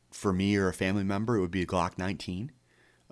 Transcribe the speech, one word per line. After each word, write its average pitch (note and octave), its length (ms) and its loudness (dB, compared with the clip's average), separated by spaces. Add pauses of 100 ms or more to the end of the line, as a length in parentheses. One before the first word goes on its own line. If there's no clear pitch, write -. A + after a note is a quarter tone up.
(120)
for - 200 -2
me G2 240 4
or G2 140 4
a F2+ 40 -2
family G2 300 0
member, G#2 320 0
it G2+ 60 2
would F2+ 100 -2
be F#2 120 0
a - 20 -6
Glock F2+ 320 -2
nineteen. F#2+ 540 -6 (600)